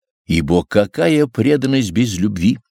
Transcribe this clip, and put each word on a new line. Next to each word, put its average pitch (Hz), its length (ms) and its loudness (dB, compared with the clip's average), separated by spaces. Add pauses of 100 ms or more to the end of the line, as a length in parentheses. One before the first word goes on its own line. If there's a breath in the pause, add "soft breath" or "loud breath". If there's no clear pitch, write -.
(240)
ибо 82 400 0
какая 151 600 0
преданность 131 640 0
без 107 280 0
любви? 98 400 0 (120)